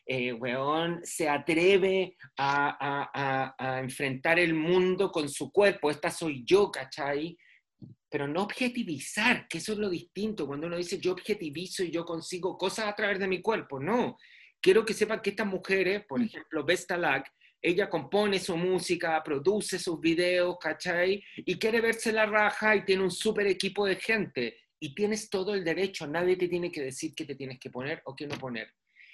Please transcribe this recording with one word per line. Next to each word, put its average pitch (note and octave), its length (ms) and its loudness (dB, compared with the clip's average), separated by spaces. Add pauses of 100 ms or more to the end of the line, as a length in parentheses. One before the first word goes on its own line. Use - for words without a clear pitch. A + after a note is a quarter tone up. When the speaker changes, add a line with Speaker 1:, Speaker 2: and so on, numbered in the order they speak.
Speaker 1:
eh, B2 280 -2
weón, D3 680 -2
se - 260 -2
atreve F#3 840 2 (220)
a, C#3+ 320 2 (100)
a, C#3 340 -4
a, C3+ 420 -2 (200)
a C3 60 -4
enfrentar C3+ 580 0
el E3 160 4
mundo F3+ 560 4
con D3+ 180 -2
su C#3 220 -6
cuerpo. F#3+ 400 4
"Esta D#3 180 -2
soy D3+ 340 -4
yo", F#3+ 280 6
¿cachai? C#3+ 680 -4 (760)
Pero C#3+ 160 -2
no E3 160 0
objetivizar, A3 1040 -2
que E3 120 -8
eso G#3+ 140 -6
es G3 60 -2
lo G#3 100 -2
distinto. F#3 580 -4
Cuando C#3+ 200 -6
uno F3 100 -4
dice, F3 220 -4
"Yo F3 140 0
objetivizo F3+ 680 -4
y E3 80 -2
yo E3 140 -2
consigo E3+ 520 -6
cosas G3 300 -2
a G#3 80 -4
través G3+ 240 0
de G3 80 0
mi F#3 140 0
cuerpo", F3 380 -2
no. F3 380 0 (440)
Quiero F#3+ 240 6
que G#3+ 80 -2
sepan A3 280 0
que - 100 -2
estas G#3+ 160 -2
mujeres, F#3+ 580 0
por B2+ 140 -4
Speaker 2:
Mm. A#2 60 2
Speaker 1:
ejemplo, D3 400 -6
Vesta F3+ 320 0
Lack, C#3+ 340 0 (300)
ella F3+ 280 2
compone G3 500 2
su F3+ 180 -2
música, F3 640 2
produce E3+ 560 0
sus E3+ 220 -2
videos, F3 580 2
¿cachai? F3 640 0 (140)
Y F3+ 220 -4
quiere A3 220 2
verse A3+ 300 0
la A3 140 4
raja G#3+ 500 4
y G3+ 100 2
tiene F#3+ 180 4
un F#3 80 2
súper G#3 360 0
equipo G3 380 0
de F#3+ 100 2
gente. D#3 640 -2 (220)
Y C#3+ 160 -10
tienes G#3 340 -2
todo G3 240 -2
el F#3+ 100 -2
derecho, E3 440 -2
nadie F3 280 2
te F3+ 140 0
tiene F3 220 -2
que D#3 100 -6
decir C3+ 340 -6
qué D#3 100 -6
te C#3+ 100 -8
tienes C3+ 240 -10
que C3 100 -14
poner C3+ 360 -6
o C3+ 100 -12
qué D3 120 -8
no C#3+ 100 -6
poner. A#2+ 360 -8 (400)